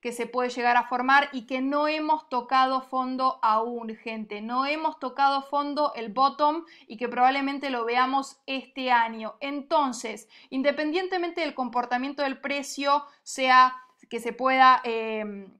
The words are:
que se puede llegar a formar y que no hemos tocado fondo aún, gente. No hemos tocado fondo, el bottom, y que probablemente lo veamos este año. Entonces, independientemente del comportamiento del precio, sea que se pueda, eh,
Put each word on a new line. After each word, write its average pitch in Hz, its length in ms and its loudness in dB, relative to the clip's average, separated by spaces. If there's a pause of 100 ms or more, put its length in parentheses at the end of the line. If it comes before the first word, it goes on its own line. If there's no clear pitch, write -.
que 240 100 -6
se 233 160 -6
puede 247 240 -2
llegar 240 260 2
a 233 60 2
formar 262 500 0
y 233 140 -10
que 262 140 -4
no 294 260 0
hemos 311 420 -2
tocado 262 540 0
fondo 262 580 -2
aún, 226 540 0
gente. 220 440 -10
No 247 280 -2
hemos 311 320 -2
tocado 277 420 0
fondo, 285 540 -2
el 226 180 -10
bottom, 294 500 2 (240)
y 226 100 -14
que 240 120 -4
probablemente 269 600 0
lo 240 140 -2
veamos 262 600 0
este 262 460 -4
año. 226 480 0
Entonces, 277 880 -2 (220)
independientemente 330 920 -2
del 294 140 -4
comportamiento 247 680 -4
del 269 180 -4
precio, 285 640 -2 (200)
sea 254 520 6 (360)
que 233 80 -6
se 226 140 -6
pueda, 262 500 6
eh, 214 680 -4 (100)